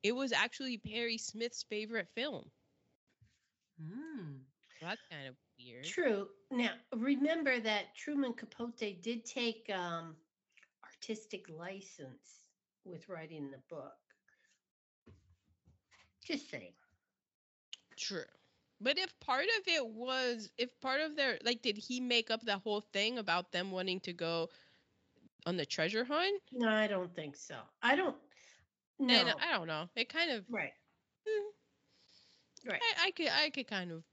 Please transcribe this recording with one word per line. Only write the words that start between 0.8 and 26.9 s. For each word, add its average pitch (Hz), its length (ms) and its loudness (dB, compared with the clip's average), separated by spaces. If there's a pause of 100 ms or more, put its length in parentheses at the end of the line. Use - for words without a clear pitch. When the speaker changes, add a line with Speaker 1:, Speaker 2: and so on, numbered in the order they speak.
Speaker 1:
Smith's 233 460 -6
favorite 214 460 -4
film. 240 420 -6 (1300)
Speaker 2:
Hmm. 190 580 -10 (440)
Speaker 1:
That's 185 280 -6
kind 143 180 -12
of 127 80 -14 (220)
weird. 123 280 -14
Speaker 3:
True. 208 420 2 (240)
Now, 240 200 2 (240)
remember 277 640 4
that 208 360 0
Truman 277 380 0
Capote 226 680 -6
did 226 240 -4
take, 226 440 -2
um, 170 460 -2 (680)
artistic - 680 -10
license 170 920 -14 (440)
with 180 240 -16
writing 160 420 -8
the 135 80 -16 (100)
book. - 280 -12 (2250)
Just 294 260 -6
saying. 92 240 -12 (1200)
Speaker 1:
True. 175 260 -6 (580)
But 277 160 2
if 370 220 -4
part 269 260 2 (140)
of 381 80 -4
it 320 200 4
was, 247 680 -2
if 247 240 -4
part 269 200 2
of 302 140 -2
their, 269 280 2
like, 240 180 0
did 208 160 0
he 247 220 -4
make 240 300 4
up 226 140 4
the 208 140 2
whole 208 240 0
thing 214 360 0
about 180 340 2
them 185 200 0
wanting 185 300 0
to 180 120 -8
go 165 360 0 (960)
on 175 120 2
the 147 80 0
treasure 202 380 2
hunt? 359 380 2 (100)
Speaker 3:
No, 240 180 2
I 214 180 6
don't 180 280 0